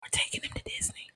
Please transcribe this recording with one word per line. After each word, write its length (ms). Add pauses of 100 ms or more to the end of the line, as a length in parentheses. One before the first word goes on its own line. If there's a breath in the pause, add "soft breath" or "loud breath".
We're 100
taking 300
him 140
to 80
Disney. 520